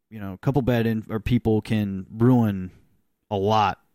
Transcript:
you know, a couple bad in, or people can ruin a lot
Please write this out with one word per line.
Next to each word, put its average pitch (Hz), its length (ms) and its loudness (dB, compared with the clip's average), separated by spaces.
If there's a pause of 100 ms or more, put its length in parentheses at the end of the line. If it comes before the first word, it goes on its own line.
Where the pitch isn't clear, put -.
(100)
you 107 100 -16
know, 98 140 -10
a - 40 -16
couple 139 240 -2
bad 117 240 2
in, 110 220 -2
or 107 120 -4
people 110 420 0
can 101 480 -4
ruin 113 600 2 (600)
a 104 60 -4
lot 101 440 0 (140)